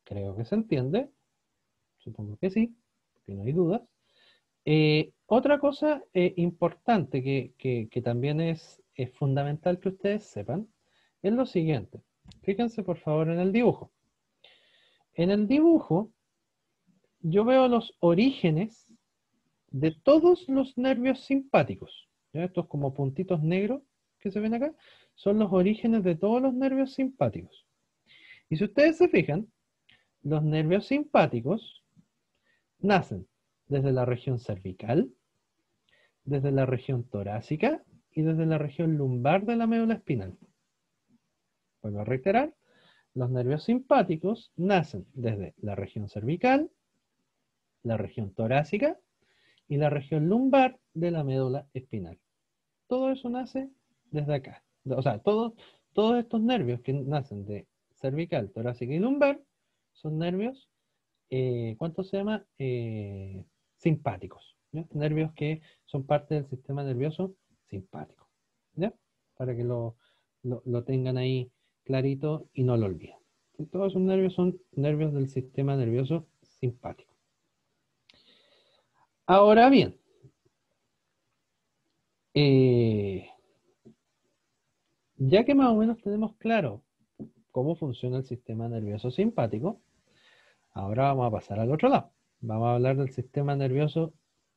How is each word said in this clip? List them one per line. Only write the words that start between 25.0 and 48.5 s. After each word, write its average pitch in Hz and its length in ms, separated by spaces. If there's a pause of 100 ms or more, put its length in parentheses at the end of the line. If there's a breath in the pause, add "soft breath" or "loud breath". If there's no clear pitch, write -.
son 202 240
los 202 140
orígenes 214 520
de 175 100
todos 220 260
los 262 140
nervios 269 400
simpáticos. 127 720 (800 soft breath)
Y 156 80
si 190 80
ustedes 302 340
se 359 100
fijan, 175 420 (720 soft breath)
los 151 200
nervios 156 440
simpáticos 208 1000 (920)
nacen 165 480 (400)
desde 139 260
la 127 120
región 123 340
cervical, 107 720 (1120)
desde 139 280
la 135 140
región 123 380
torácica 113 800 (300)
y 156 100
desde 160 240
la 160 120
región 156 380
lumbar 139 500
de 233 100
la 233 100
médula 226 280
espinal. 101 420 (1500)
Vuelvo 104 180
a 104 40
reiterar, 196 500 (600 soft breath)
los 127 160
nervios 127 340
simpáticos 226 920
nacen 170 580
desde 107 480
la 104 120
región 101 360
cervical, 214 600 (1120)
la 113 140
región 101 380
torácica 156 640 (680)